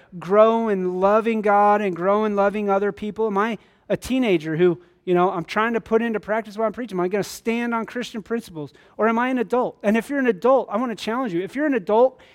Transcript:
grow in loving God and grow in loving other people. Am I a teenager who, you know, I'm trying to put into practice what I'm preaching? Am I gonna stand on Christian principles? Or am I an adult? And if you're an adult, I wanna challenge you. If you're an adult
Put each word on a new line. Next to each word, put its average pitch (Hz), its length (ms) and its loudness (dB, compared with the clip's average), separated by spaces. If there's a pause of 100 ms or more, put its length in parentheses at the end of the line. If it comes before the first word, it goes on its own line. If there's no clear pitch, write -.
(200)
grow 220 480 4
in 185 320 -2
loving 214 420 2
God 208 400 4
and 190 140 -2
grow 196 300 0
in 208 100 -2
loving 202 340 0
other 196 220 0
people. 208 360 -6
Am 196 100 -4
I 214 200 -2 (300)
a 196 80 -2
teenager 175 640 0
who, 175 220 2 (260)
you 180 100 0
know, 180 160 2
I'm 175 140 -6
trying 226 280 -2
to 226 80 -4
put 226 220 0
into 220 160 -2
practice 208 380 -6
what 226 80 -2
I'm 214 80 -2
preaching? 214 240 -10
Am 175 40 0
I 180 60 0
gonna 190 160 -2
stand 233 500 -6
on 208 120 -4
Christian 240 360 -10
principles? 175 520 -8 (240)
Or 208 100 2
am 226 100 2
I 247 120 0
an 262 100 -2
adult? 233 420 -2
And 214 160 2
if 220 120 -2
you're 277 100 -2
an 254 80 0
adult, 233 420 4
I 202 80 -4
wanna 240 160 -4
challenge 220 400 -4
you. 170 80 -2
If 190 140 -8
you're 285 100 -2
an 285 80 0
adult 226 460 2 (160)